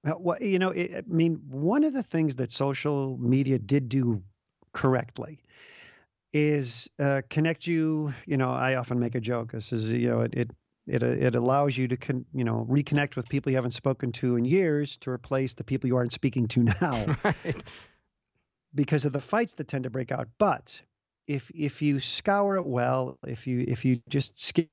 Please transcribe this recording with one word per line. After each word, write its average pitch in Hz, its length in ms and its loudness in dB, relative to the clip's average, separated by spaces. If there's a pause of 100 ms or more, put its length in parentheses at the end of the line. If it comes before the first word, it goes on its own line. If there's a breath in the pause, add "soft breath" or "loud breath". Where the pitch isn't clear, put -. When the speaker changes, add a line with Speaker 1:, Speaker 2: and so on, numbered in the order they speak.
Speaker 1:
Well, 156 160 -2
wha-, 208 200 0
you 196 180 2
know, 185 120 4
it, 180 240 -2
I - 80 -6 (100)
mean, 165 360 4
one 160 340 2
of 311 120 2
the 262 80 -2
things 156 340 0
that 123 160 -4
social 139 680 -2
media 131 400 2
did 123 300 2
do 120 340 2 (500)
correctly - 680 0 (920 loud breath)
is, 147 560 0 (100)
uh, 139 320 2
connect 160 360 0
you. 156 460 0 (140)
You 143 100 0
know, 131 140 2
I 127 260 2
often 123 240 -2
make 120 140 0
a 123 60 0
joke. 117 320 -4
This 113 200 -8
is, 110 200 -2
you 120 180 2
know, 117 120 2
it, 117 120 -2
it, 120 160 -2 (360)
it, 127 160 0
it 123 320 2
allows 131 420 2
you 127 120 -2
to 127 80 -2
con-, 127 380 -4
you 131 100 0
know, 113 260 0
reconnect 143 460 0
with 127 120 -6
people 135 220 -2
you 131 60 2
haven't 123 160 0
spoken 131 400 -2
to 123 240 0
in 117 80 2
years 147 540 2
to - 120 -10
replace 135 440 -4
the - 100 -12
people 127 240 -2
you 127 80 2
aren't 123 160 2
speaking 123 360 0
to 120 140 4 (180)
now 120 260 0 (140)
Speaker 2:
<laughs> - 40 -20
Right. - 400 -2 (1080 loud breath)
Speaker 1:
because 143 320 2
of 139 60 0
the 139 80 -2
fights 220 340 -2
that 147 140 -10
tend 131 160 -4
to 127 60 -6
break 131 220 -6
out. 127 160 -4 (100)
But - 420 0 (460)
if, 143 280 -6
if 147 280 -4
you 143 180 2
scour 202 560 0
it 156 100 -2
well, 127 600 0
if 131 200 -10
you, 127 200 -2
if 117 180 -4
you 127 240 4
just - 320 -4
skim - 320 0